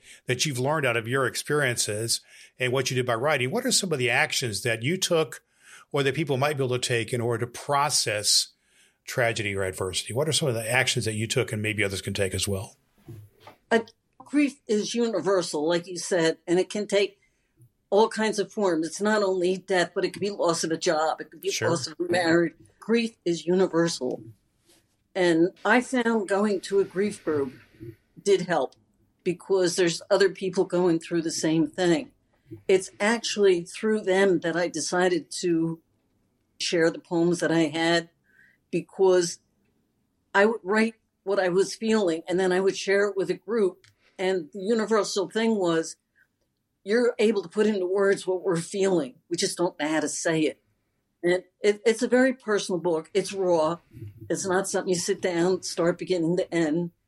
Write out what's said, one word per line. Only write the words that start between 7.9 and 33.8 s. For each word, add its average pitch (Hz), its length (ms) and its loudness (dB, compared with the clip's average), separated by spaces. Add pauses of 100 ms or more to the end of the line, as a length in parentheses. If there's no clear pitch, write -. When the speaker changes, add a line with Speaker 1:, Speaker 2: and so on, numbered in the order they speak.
Speaker 1:
tragedy 107 500 -2
or 95 60 -2
adversity? 95 500 -6
What 139 160 -2
are 147 40 -2
some 147 160 0
of 117 60 -2
the 113 160 -6
actions 123 360 0
that 110 80 -4
you 107 120 -2
took 110 240 -2
and 107 120 -4
maybe 107 200 -2
others 95 200 -2
can 101 100 -6
take 98 220 -2
as 95 120 -4
well? 98 300 -6 (920)
Speaker 2:
Uh, 233 80 4 (400)
grief 285 500 -2
is 208 260 -2
universal, 180 720 0
like 170 200 0
you 185 100 -12
said, 165 400 0 (100)
and 175 120 2
it 185 100 0
can 208 180 -6
take 196 320 0 (720)
all 214 220 4
kinds 214 280 -2
of 190 140 -4
forms. 170 340 0
It's 156 140 -10
not 208 220 2
only 190 340 0
death, 180 380 0
but 190 100 -2
it 180 80 -2
could - 80 -12
be 170 80 -2
loss 170 340 0
of 170 100 -2
a 160 40 -2
job. 156 460 0
It - 80 -16
could 160 100 -20
be 175 100 -6
Speaker 1:
Sure. 113 200 -2
Speaker 2:
loss 165 160 -2
of 156 120 -12
a 175 140 -2
marriage. 170 400 2 (280)
Grief 226 440 0
is 170 200 -2
universal. 165 800 0 (920)
And 175 340 4 (160)
I 226 160 4
found 233 480 -2
going 196 340 0
to 196 180 0
a 190 40 2
grief 196 400 -4
group 143 280 -2 (720)
did 190 200 4
help 165 320 -2 (500)
because 180 520 0
there's 170 320 0
other 196 200 4
people 185 360 -2
going 175 360 2
through 170 220 -4
the 160 100 -4
same 160 340 2
thing. 170 440 0 (580)
It's 190 220 2 (100)
actually 202 600 2
through 214 400 -2